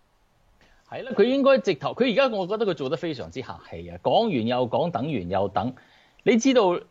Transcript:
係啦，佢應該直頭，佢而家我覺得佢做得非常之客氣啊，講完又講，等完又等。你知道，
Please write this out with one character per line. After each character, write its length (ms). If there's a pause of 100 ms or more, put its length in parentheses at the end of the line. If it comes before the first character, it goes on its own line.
(880)
係 160
啦， 100
佢 80
應 200
該 160
直 160
頭， 180
佢 180
而 40
家 200
我 120
覺 100
得 80
佢 80
做 160
得 80
非 160
常 180
之 100
客 140 (140)
氣 200
啊， 140
講 200
完 240
又 220
講， 220
等 120
完 260
又 200
等。 240 (500)
你 140
知 160
道， 240 (140)